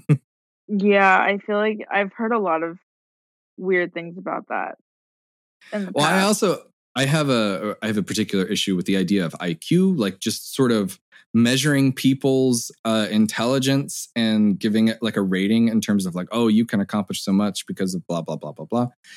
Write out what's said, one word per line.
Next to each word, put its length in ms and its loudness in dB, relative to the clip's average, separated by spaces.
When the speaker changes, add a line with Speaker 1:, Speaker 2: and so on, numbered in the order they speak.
Speaker 1:
<laughs> 100 4
Speaker 2:
Yeah, 440 6
I 180 2
feel 200 -4
like 340 -2
I've 240 -2
heard 180 -4
a 60 0
lot 240 0
of 160 -8
weird 340 0
things 240 -12
about 320 -8
that 300 -6
in 160 -6
the 80 -10
Speaker 1:
Well, 120 2
I 60 2
Speaker 2:
past. 140 2
Speaker 1:
also, 360 0
I 80 2
have 240 2
a, 540 0
I 60 -4
have 100 0
a 40 0
particular 440 -2
issue 280 -2
with 120 -2
the 100 0
idea 300 0
of 120 -8
I 140 -4
Q, 400 2
like, 260 -2
just 360 -6
sort 180 2
of 260 0
measuring 580 2
people's, 800 2
uh, 240 0
intelligence 1080 0
and 420 2
giving 300 2
it, 140 -4
like, 140 -2
a 60 0
rating 460 2
in 140 0
terms 240 0
of, 80 -6
like, 180 -6
"Oh, 160 2
you 160 4
can 160 -2
accomplish 420 -4
so 100 -2
much 340 -2
because 280 -6
of 120 -10
blah, 160 -4
blah, 140 -8
blah, 160 -12
blah, 120 -14
blah." 240 -2